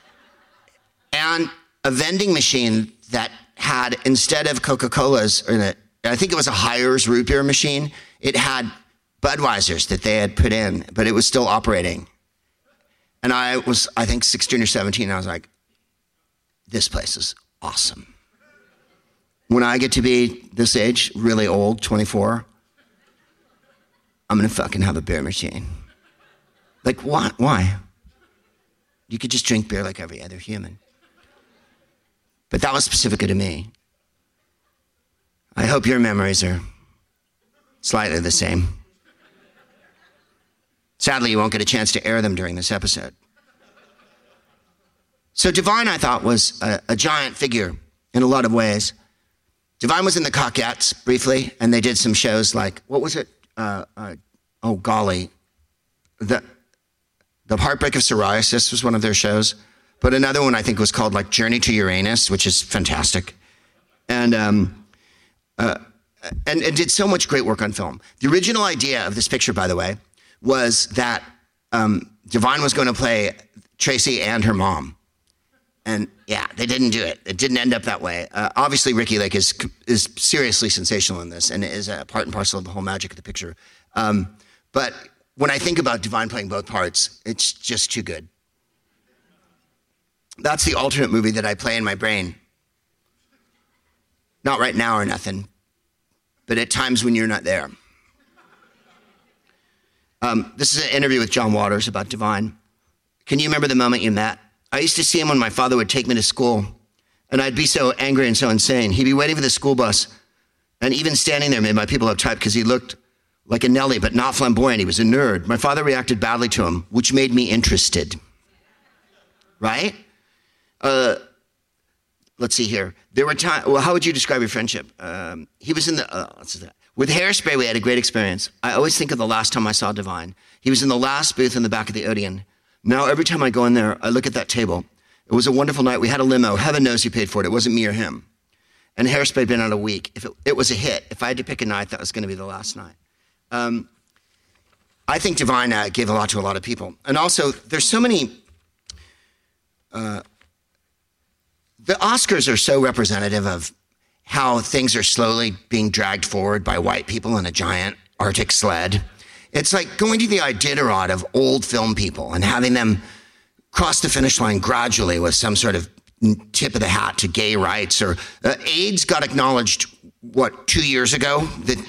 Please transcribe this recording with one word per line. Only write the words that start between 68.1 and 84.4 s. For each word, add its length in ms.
The 80
original 360
idea 440
of 80
this 140
picture, 240
by 140
the 100
way, 180
was 460
that, 340
um, 420
Divine 340
was 120
gonna 200
play 420
Tracy 440
and 240
her 80
mom. 420
And 220
yeah, 280
they 100
didn't 260
do 120
it. 220
It 120
didn't 200
end 160
up 100
that 180
way. 300
Uh, 240
obviously, 380
Ricki 260
Lake 160
is, 180
is 300
seriously 540
sensational 520
in 80
this 200
and 120
is 280
a 160
part 180
and 80
parcel 280
of 40
the 80
whole 100
magic 300
of 60
the 40
picture. 340
Um, 380